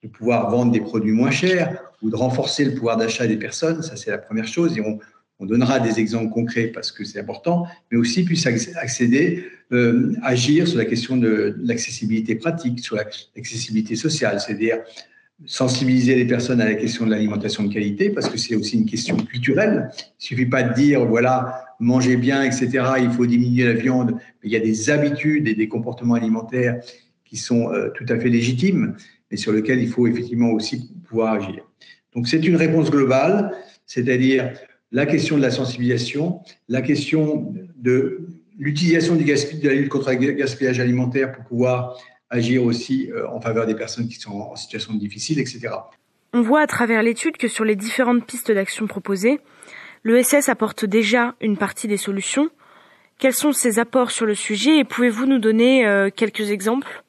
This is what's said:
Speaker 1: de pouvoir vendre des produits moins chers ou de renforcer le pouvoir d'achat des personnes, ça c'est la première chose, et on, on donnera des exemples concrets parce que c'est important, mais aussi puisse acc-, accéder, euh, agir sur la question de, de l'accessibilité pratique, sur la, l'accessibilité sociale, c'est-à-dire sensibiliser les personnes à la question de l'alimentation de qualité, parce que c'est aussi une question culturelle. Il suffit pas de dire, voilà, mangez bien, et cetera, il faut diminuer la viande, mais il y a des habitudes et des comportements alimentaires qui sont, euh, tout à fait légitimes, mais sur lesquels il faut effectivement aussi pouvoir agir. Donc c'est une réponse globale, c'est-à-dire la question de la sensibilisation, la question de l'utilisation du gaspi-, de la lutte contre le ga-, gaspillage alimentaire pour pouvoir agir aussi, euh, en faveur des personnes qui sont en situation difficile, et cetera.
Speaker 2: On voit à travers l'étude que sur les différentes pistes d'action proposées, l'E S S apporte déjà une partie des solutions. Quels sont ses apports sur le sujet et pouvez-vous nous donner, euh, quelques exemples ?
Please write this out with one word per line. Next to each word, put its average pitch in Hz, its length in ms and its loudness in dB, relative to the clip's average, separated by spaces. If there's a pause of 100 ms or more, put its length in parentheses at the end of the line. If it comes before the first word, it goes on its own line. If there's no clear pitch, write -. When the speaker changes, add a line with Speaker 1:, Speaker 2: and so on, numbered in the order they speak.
Speaker 1:
de 117 60 -16
pouvoir 110 420 -2
vendre 120 220 2
des 107 100 2
produits 104 300 -2
moins 120 180 4
chers 175 500 0 (220)
ou 110 80 -2
de 107 60 -4
renforcer 127 500 0
le 123 80 0
pouvoir 113 240 -2
d'achat 113 300 -2
des 107 100 0
personnes, 160 460 -4
ça - 120 -10
c'est 107 140 -10
la 104 80 -4
première 110 300 -6
chose, 170 300 0
et 110 40 -4
on, 107 160 -4 (420)
on 98 60 -10
donnera 123 340 2
des 113 200 0
exemples 110 340 -2
concrets 117 340 -2
parce - 240 -8
que 101 140 -12
c'est 101 140 -12
important, 175 480 -2 (240)
mais 117 80 2
aussi 170 260 2
puisse 151 220 0
acc-, 117 280 -2
accéder, 139 720 0 (260)
euh, 123 420 2 (100)
agir 131 440 2
sur - 120 0
la 110 60 2
question 127 300 -2
de, 107 420 2
de 120 100 -4
l'accessibilité 110 680 -2
pratique, 123 460 -4
sur - 160 -8
la, 104 100 -4 (300)
l'accessibilité 113 600 -4
sociale, 110 460 -2
c'est-à-dire 113 380 -2 (680)
sensibiliser 127 680 2
les 123 120 4
personnes 120 360 2
à 107 40 2
la 107 100 2
question 117 300 -2
de 110 60 2
l'alimentation 104 520 -2
de 101 100 -2
qualité, 104 380 0
parce - 180 -2
que - 80 -8
c'est 113 180 -4
aussi 107 220 -2
une 110 80 2
question - 320 -4
culturelle. 131 720 0 (300)
Il - 40 -16
suffit 123 220 -2
pas 127 160 0
de 117 140 0
dire, 139 280 4
voilà, 123 640 0 (140)
mangez 127 360 4
bien, 135 280 2
et 127 80 0
cetera, 127 480 0
il 120 100 2
faut 120 160 2
diminuer 123 380 4
la 117 100 4
viande, 123 400 2
mais - 360 -10
il - 20 -2
y 113 40 0
a 110 40 4
des 110 320 0
habitudes 147 560 2
et 110 80 2
des 110 120 0
comportements 120 460 -2
alimentaires 117 680 0 (460)
qui - 120 -14
sont, 117 340 0
euh, 101 180 -2
tout - 200 -12
à 117 100 2
fait 123 100 0
légitimes, 123 680 2 (360)
mais 104 60 -6
sur - 140 -2
lesquels 117 300 2
il 110 80 0
faut 123 160 2
effectivement 117 460 0
aussi 110 400 -4 (180)
pouvoir 113 240 0
agir. 98 320 -6 (480)
Donc 120 140 -4
c'est 160 180 2
une 175 100 4
réponse 160 360 2
globale, 143 600 2 (360)
c'est-à-dire 127 640 0 (380)
la 135 160 0
question 156 300 2
de 143 40 4
la 131 80 4
sensibilisation, 123 920 -2 (280)
la 123 140 -2
question 147 680 0 (260)
de 127 500 0 (320)
l'utilisation 165 560 2
du 151 80 2
gaspi-, 147 340 0
de 147 120 0
la 135 40 4
lutte 139 160 2
contre 135 220 -2
le 127 60 0
ga-, 139 160 2
gaspillage 131 460 -2
alimentaire 127 520 0
pour - 140 -18
pouvoir 123 520 -2 (360)
agir 123 300 2
aussi, 120 480 0
euh, 113 160 -6
en 117 140 -10
faveur 113 240 -2
des 107 100 -2
personnes 120 320 -6
qui 120 80 -10
sont - 160 -16
en 101 240 -10
situation - 380 -10
difficile, 104 460 -4
et 123 60 -2
cetera. 117 460 -10 (400)
Speaker 2:
On 240 100 2
voit 262 200 4
à 294 60 2
travers 226 360 0
l'étude 233 320 -2
que 233 140 -2
sur 220 160 -4
les 214 100 2
différentes 233 500 0
pistes - 260 -6
d'action 202 360 -2
proposées, 202 520 -2 (680)
l'E 226 100 4
S 247 180 4
S 285 140 4
apporte 220 380 -2
déjà 226 560 2
une 208 160 0
partie 202 320 -4
des 202 80 0
solutions. 202 520 -2 (720)
Quels 262 140 2
sont 294 180 2
ses 233 280 0
apports 240 320 0
sur - 140 -2
le 208 100 0
sujet 214 420 2
et 277 80 4
pouvez-vous 240 400 0
nous 269 140 4
donner, 226 460 4
euh, 202 240 4
quelques 214 420 -2
exemples ? 220 580 -4